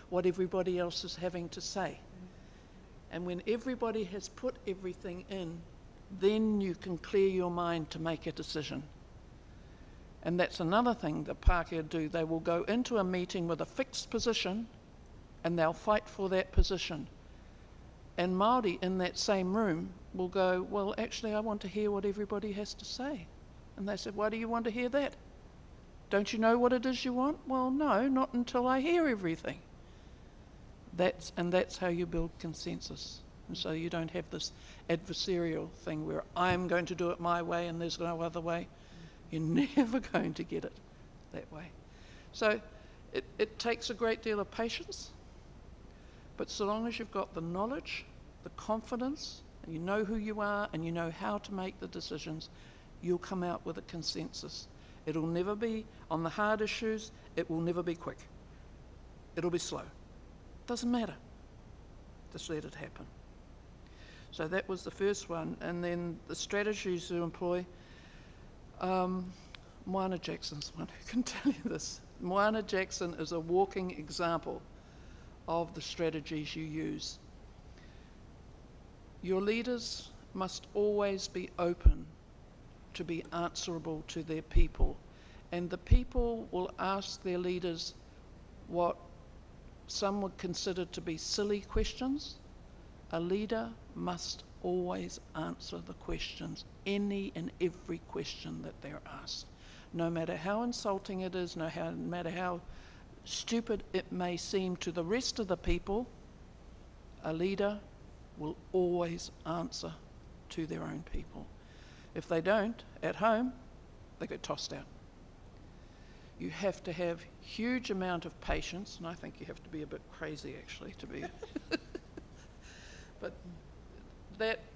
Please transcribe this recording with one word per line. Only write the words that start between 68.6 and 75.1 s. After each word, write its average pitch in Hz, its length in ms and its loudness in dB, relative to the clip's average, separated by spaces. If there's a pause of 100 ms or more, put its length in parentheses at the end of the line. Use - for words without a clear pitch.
Um, 185 520 2 (540)
Moana 190 320 2
Jackson's 165 580 -6
one 165 100 -6
who - 240 -12
can 240 120 4
<laughs> - 120 -2
tell - 180 2
you 247 180 -2
this. - 300 -4 (200)
Moana 208 420 6
Jackson 185 560 0
is 160 140 -2
a 170 80 2
walking 185 520 4
example 156 680 0 (840)